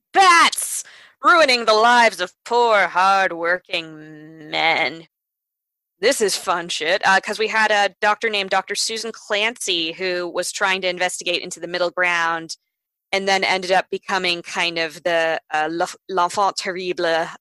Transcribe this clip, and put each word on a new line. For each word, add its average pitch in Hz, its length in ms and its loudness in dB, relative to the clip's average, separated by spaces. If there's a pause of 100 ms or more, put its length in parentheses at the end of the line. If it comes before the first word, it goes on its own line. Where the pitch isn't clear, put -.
(120)
bats, 339 720 4 (400)
ruining 277 400 4
the 220 100 4
lives 226 460 6
of 180 140 -6 (100)
poor, 226 440 2
hard-working 165 1600 -2
men. 160 580 -2 (920)
This 254 200 2
is 202 160 0
fun 175 320 -4
shit, 170 380 -2
uh, 190 160 4
'cause 208 180 -6
we 220 80 0
had 214 240 2
a 202 300 0
doctor 214 280 0
named 202 200 -2
Doctor 196 260 -2
Susan 226 380 -6
Clancy 202 800 -4
who 180 340 -4
was 175 240 -6
trying 190 300 0
to 185 80 -2
investigate 175 520 -4
into 175 200 -14
the 175 60 -10
middle 175 220 -2
ground 170 680 -2 (560)
and 196 120 -2
then 196 160 2
ended 185 300 0
up 185 180 2
becoming 185 520 -4
kind 170 360 -4
of 160 260 -6
the, 165 360 0 (140)
uh, 156 180 -2
l'enf-, 175 240 -4 (140)
l'enfant 185 480 0
terrible 175 680 -4 (160)